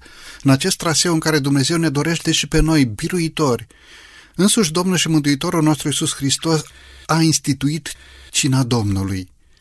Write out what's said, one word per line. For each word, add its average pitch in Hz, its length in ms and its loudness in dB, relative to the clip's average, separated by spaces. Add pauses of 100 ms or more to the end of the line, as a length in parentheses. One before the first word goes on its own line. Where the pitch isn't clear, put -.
(420)
în 139 80 4
acest 135 260 2
traseu 170 360 0
în 160 60 2
care 156 200 2
Dumnezeu 139 380 0
ne 165 120 0
dorește 156 440 -2
și - 140 -2
pe 156 140 2
noi 156 240 4
biruitori, 156 800 -2 (680)
însuși 185 380 2
Domnul 185 240 0
și - 120 -2
Mântuitorul 156 540 0
nostru 156 260 2
Iisus 147 260 -2
Hristos 151 480 -2 (440)
a 160 140 2
instituit 147 720 0 (380)
Cina 131 320 2
Domnului. 98 680 -2 (300)